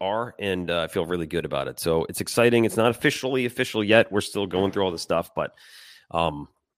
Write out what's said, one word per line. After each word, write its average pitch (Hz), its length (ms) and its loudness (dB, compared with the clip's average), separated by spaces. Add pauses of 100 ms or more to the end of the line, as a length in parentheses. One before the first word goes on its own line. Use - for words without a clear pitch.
are, 107 380 -4
and, 92 320 -2
uh, 85 120 0
I 80 60 -2
feel 87 180 -2
really 85 200 -2
good 80 180 -4
about 69 240 -4
it. 65 100 -12
So 82 300 0
it's - 120 -8
exciting. 117 440 4
It's 98 120 -2
not 113 140 4
officially 131 560 0
official 117 380 -2
yet. 107 260 6
We're 101 120 0
still 101 240 -4
going 92 260 2
through 98 120 0
all 92 80 2
the 82 60 -6
stuff, 85 360 -2
but, 76 200 -4 (560)
um, 78 380 -2 (300)